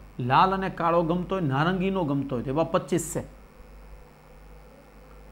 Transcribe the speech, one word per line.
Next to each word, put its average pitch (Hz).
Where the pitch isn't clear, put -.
લાલ 147
અને 190
કાળો 170
ગમતો 175
હોય, 180
નારંગી 175
ન 190
ગમતો 139
હોય, 113
તો 143
એવા 147
પચીસ 175
છે. 139